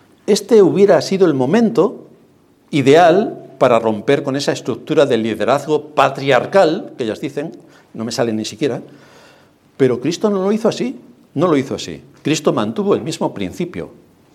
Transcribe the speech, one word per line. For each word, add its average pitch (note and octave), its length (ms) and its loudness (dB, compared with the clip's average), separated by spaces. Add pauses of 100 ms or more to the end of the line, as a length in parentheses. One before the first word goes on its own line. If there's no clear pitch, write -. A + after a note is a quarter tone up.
(260)
este G#3+ 340 4
hubiera F3+ 420 4
sido F#3+ 240 0
el D#3 80 2
momento F3+ 760 0 (600)
ideal D#3+ 880 2
para A#2+ 200 4
romper A2+ 460 0
con C3 100 -4
esa C#3+ 160 -4
estructura C#3 560 0
de B2 100 0
liderazgo A#2 720 -2
patriarcal, C#3 1080 0
que B2+ 60 -4
ellas G#2 160 -6
dicen, D3 320 -8 (400)
no A2 120 -10
me A#2+ 60 -8
sale A#2 220 -2
ni G#2+ 120 -4
siquiera, C3+ 380 -6 (920)
pero B2 240 0
Cristo E3+ 300 -4
no G3 120 -2
lo F#3+ 80 -2
hizo A3 180 0
así, G#3 300 -6 (360)
no D3+ 120 0
lo D#3+ 100 2
hizo B2+ 200 -2
así. D2+ 260 -12 (200)
Cristo D3+ 300 0
mantuvo B2+ 440 -2
el G2+ 60 -4
mismo D3+ 300 -6
principio, F#2+ 580 -10 (440)